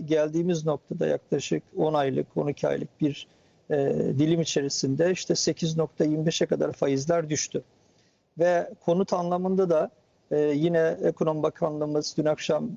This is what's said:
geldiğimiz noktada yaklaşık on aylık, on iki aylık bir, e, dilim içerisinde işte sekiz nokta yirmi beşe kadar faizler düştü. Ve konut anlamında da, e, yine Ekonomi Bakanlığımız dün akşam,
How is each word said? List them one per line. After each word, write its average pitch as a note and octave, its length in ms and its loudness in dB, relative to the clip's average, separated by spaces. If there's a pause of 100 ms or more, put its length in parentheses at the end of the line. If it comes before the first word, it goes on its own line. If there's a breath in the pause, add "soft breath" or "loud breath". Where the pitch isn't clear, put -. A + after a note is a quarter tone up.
geldiğimiz D#3 600 0
noktada D#3+ 400 -2
yaklaşık D3+ 560 -2 (140)
on D#3 180 0
aylık, C#3 320 0 (100)
on D3 120 0
iki C#3+ 200 -2
aylık C#3+ 320 -4
bir, D3 260 -2 (440 soft breath)
e, D3+ 60 2 (420)
dilim D#3+ 220 2
içerisinde C#3+ 720 0
işte F3 220 -2
sekiz D#3+ 420 -2
nokta D#3+ 280 -2
yirmi D#3 220 0
beşe E3 200 0
kadar D3 260 0
faizler D3+ 580 -2
düştü. - 320 -4 (760 soft breath)
Ve F3 320 2 (140)
konut F3+ 280 2
anlamında F3+ 580 0
da, D#3+ 200 2 (400)
e, D3+ 100 2
yine D#3+ 640 2
Ekonomi D#3 380 0
Bakanlığımız D3+ 760 -2
dün D#3+ 60 -2
akşam, D#3 520 -2